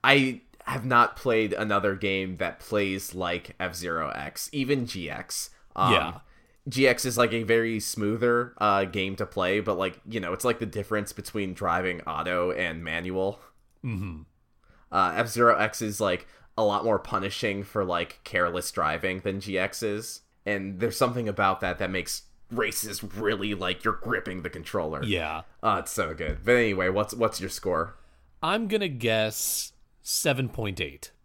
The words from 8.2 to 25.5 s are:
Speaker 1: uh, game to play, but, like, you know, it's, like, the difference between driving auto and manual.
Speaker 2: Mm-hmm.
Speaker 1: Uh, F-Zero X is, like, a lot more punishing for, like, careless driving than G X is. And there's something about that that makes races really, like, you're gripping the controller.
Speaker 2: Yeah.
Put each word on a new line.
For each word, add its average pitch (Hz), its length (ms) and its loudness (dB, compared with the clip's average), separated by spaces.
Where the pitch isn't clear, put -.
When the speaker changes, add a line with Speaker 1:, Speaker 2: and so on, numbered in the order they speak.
Speaker 1:
uh, 101 260 4
game 95 320 -2
to 98 100 -4
play, 98 360 0
but, 95 160 0
like, 95 280 -2
you 113 140 -6
know, 87 140 -4
it's, - 100 -6
like, 120 160 0
the 117 60 -2
difference 104 480 -4
between 98 400 -4
driving 90 480 0
auto 87 500 0
and 82 320 -2
manual. 92 560 -2
Speaker 2:
Mm-hmm. 92 380 -6
Speaker 1:
Uh, 90 240 4
F-Zero 117 400 6
X 107 260 0
is, 107 200 -2
like, 92 260 0
a 110 80 4
lot 101 180 4
more 107 160 4
punishing 98 640 -2
for, 98 220 -2
like, 87 400 -2
careless 87 440 0
driving 87 520 0
than 98 180 -2
G 95 180 -4
X 95 240 -2
is. 110 420 -4
And 98 360 -4
there's 117 160 0
something 120 320 2
about 95 320 2
that 90 180 -2
that 95 100 -2
makes 92 340 -4
races - 500 -4
really, 104 520 -2
like, 92 320 -2
you're 110 80 2
gripping 95 480 -4
the 80 80 -6
controller. 78 560 -4
Speaker 2:
Yeah. 80 380 -2